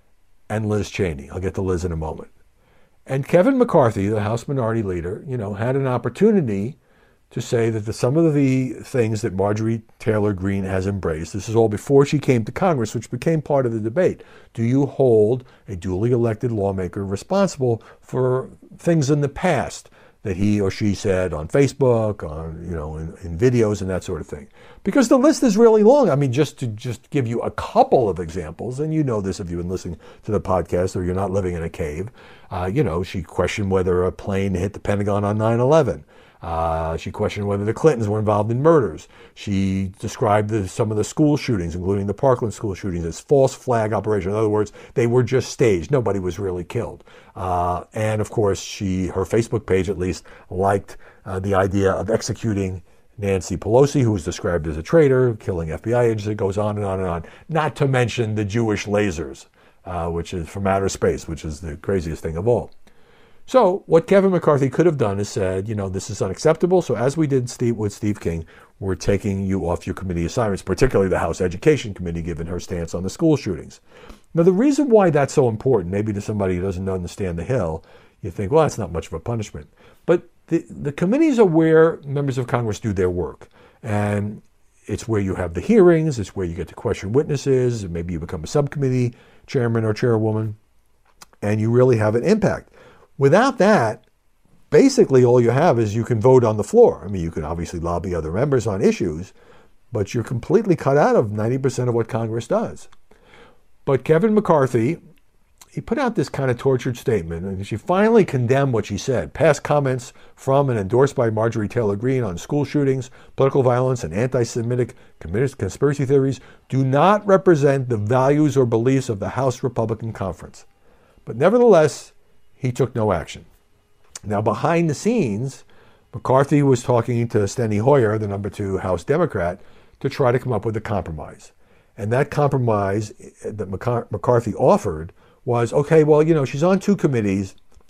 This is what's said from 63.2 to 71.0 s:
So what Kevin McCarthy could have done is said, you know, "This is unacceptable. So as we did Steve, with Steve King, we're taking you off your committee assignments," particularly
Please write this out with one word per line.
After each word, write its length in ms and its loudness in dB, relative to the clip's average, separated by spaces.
So 380 2
what 220 4
Kevin 240 6
McCarthy 380 2
could 160 2
have 120 4
done 220 0
is 100 -2
said, 400 -2
you 60 -4
know, 140 -4
"This 200 -6
is 120 -6
unacceptable. 600 2
So 140 -2
as 220 -2
we 100 0
did 220 0
Steve, 280 -2
with 160 -4
Steve 260 -4
King, 260 -6
we're 160 -4
taking 500 -2
you 220 -2
off 200 -4
your 60 -4
committee 320 -4
assignments," 360 -2
particularly 480 0